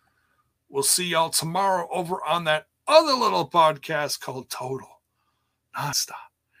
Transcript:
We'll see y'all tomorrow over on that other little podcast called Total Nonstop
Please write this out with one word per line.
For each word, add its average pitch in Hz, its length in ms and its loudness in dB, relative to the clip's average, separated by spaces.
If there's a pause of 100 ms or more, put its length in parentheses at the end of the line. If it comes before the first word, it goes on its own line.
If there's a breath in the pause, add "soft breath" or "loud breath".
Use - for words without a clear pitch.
(680)
We'll 139 140 -2
see 180 240 0
y'all 165 240 0
tomorrow 180 600 -2
over 175 340 -4
on 165 200 -2
that 156 220 0 (200)
other 302 280 6
little 190 340 0
podcast 151 720 2
called 127 300 -12
Total - 500 -10 (760)
Nonstop - 380 -6 (480 soft breath)